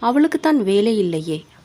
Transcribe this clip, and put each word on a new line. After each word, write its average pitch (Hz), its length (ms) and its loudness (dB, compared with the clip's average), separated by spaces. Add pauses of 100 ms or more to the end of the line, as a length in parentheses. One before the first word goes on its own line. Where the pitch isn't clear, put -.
அவளுக்குத்தான் 294 600 0
வேலை 202 360 2
இல்லையே." 165 400 -4 (260)